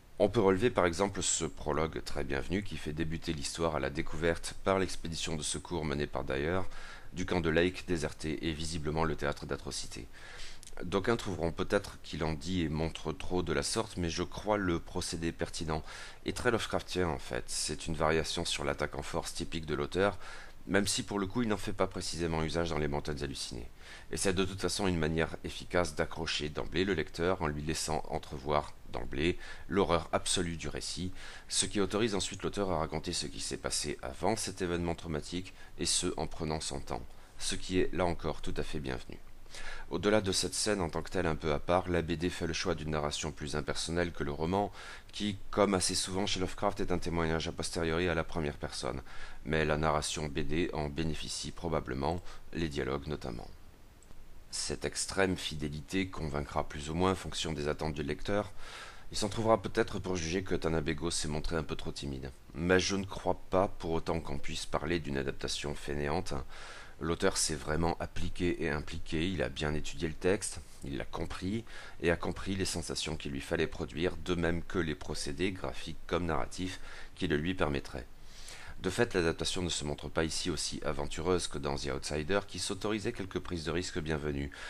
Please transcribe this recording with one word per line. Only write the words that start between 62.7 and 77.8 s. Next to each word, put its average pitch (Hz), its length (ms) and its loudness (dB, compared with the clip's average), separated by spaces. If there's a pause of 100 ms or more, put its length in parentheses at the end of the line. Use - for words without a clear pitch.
je 87 160 2
ne 98 100 0
crois 92 340 0 (100)
pas 95 180 6
pour - 240 -2
autant 82 280 2
qu'on 71 180 -2
puisse 80 300 0
parler 80 320 0
d'une 71 180 -2
adaptation 67 560 -2
fainéante. 73 640 0 (640)
L'auteur 82 360 2
s'est - 180 2
vraiment 76 460 2
appliqué - 600 2
et 80 80 2
impliqué, 78 600 0
il 87 120 0
a 62 60 2
bien 73 260 0
étudié 76 360 0
le 76 40 -4
texte, - 460 2 (240)
il 69 140 -4
l'a - 80 -4
compris, 95 580 -2 (380)
et 85 100 6
a 82 60 4
compris 92 400 -2
les 92 80 2
sensations 80 500 -2
qu'il 76 160 -4
lui 67 80 -4
fallait 82 280 2
produire, 82 500 0
de 87 180 0
même 85 260 4
que - 180 0
les 78 160 2
procédés, 76 580 -2
graphiques - 420 -4 (120)
comme 87 180 2
narratifs, 82 560 0 (340)
qui 90 140 0
le 78 80 6
lui 85 160 2
permettraient. 71 520 0 (760)